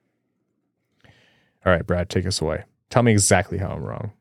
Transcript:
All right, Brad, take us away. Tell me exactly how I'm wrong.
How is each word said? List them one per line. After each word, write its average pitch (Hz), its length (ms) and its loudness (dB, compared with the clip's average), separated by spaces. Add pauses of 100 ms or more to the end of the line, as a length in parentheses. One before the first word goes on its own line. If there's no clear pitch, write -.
(1700)
All 92 60 4
right, 82 140 0
Brad, 87 220 -2
take 90 180 -2
us - 140 -4
away. 78 240 -4 (260)
Tell 120 120 4
me 117 100 4
exactly 95 460 2
how 98 120 -6
I'm 76 120 -8
wrong. 55 380 -10